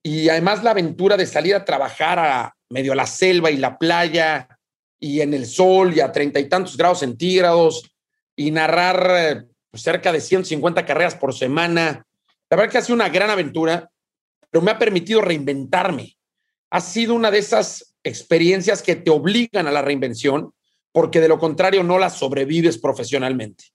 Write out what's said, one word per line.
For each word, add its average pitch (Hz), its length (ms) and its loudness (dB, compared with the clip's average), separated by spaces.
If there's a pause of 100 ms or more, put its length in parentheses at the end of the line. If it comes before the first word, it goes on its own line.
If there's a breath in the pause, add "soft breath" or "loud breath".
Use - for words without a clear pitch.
Y 156 280 0
además 185 340 0
la 233 80 4
aventura 190 460 0
de 185 80 0
salir 165 280 -2
a 196 120 -2
trabajar 156 520 -2
a 131 380 -2 (140)
medio 131 260 -4
la 131 100 0
selva 175 460 2
y 143 60 -2
la 131 200 -4
playa 165 720 0 (500)
y 147 220 -6
en 147 140 0
el 131 120 -4
sol 185 480 2
y 151 60 4
a 131 140 0
treinta 143 260 0
y 139 80 -4
tantos 185 300 -2
grados 175 220 2
centígrados 170 840 2 (500)
y 147 160 -4
narrar, 175 680 2
eh, 151 260 -2 (260)
pues, 117 140 -18
cerca 175 300 -2
de 151 80 -2
ciento 185 260 0
cincuenta 165 380 -2
carreras 156 300 0
por 135 180 -4
semana. 160 720 -2 (440)
La 165 60 2
verdad 214 160 2
que 254 60 0
ha 240 40 2
sido 240 140 0
una 214 140 2
gran 185 200 0
aventura, 165 640 -2 (580)
pero 160 120 2
me 202 100 2
ha 220 80 -4
permitido 214 400 0
reinventarme. 156 960 -2 (540)
Ha 175 100 0
sido 226 340 -2
una 226 160 2
de 202 100 2
esas - 680 -4
experiencias 170 760 0
que 170 140 0
te 170 160 0
obligan 185 560 0
a 143 40 -2
la 143 100 0
reinvención, 135 720 -2 (400)
porque 160 260 4
de 160 80 6
lo 160 120 4
contrario 185 440 2
no 175 160 2
la 185 100 2
sobrevives 139 680 0
profesionalmente. 127 960 -4